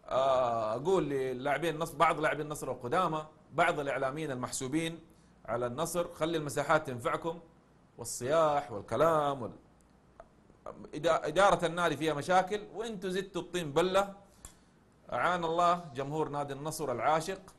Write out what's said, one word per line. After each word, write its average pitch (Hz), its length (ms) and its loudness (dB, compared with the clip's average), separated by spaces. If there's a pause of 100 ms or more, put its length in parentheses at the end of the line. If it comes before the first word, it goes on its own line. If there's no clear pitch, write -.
آه، 120 680 2
أقول 156 360 2
للاعبين 139 640 -2
النصر، 156 220 -6
بعض 160 240 4
لاعبين 151 260 0
النصر 147 240 -8
القدامى، 156 560 0 (280)
بعض 165 260 2
الإعلاميين 139 500 -2
المحسوبين 135 720 -4 (460)
على 117 200 -2
النصر، 170 460 -2
خلي 165 240 -2
المساحات 147 500 2
تنفعكم، 156 540 -4 (580)
والصياح 143 720 0
والكلام 139 720 2
وال-، 92 160 -10 (1400)
إدا-، 156 320 2
إدارة 175 400 6
النادي 165 300 0
فيها 151 180 0
مشاكل، 180 460 2 (140)
وأنتوا 202 360 -6
زدتوا 185 320 -4
الطين 170 300 -4
بلة. 185 420 2 (1000)
أعان 170 320 2
الله 175 400 2 (100)
جمهور 143 340 -2
نادي 143 240 -4
النصر 143 400 -4
العاشق 156 480 0 (180)